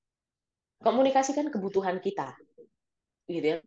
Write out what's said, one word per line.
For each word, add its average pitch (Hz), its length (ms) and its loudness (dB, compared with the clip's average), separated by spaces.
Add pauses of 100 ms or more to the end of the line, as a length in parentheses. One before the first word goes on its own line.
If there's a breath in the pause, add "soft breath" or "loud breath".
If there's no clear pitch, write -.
(840)
Komunikasikan 269 720 2
kebutuhan 190 480 -2
kita, 139 320 -6 (960)
gitu 160 160 -2
ya. 160 200 0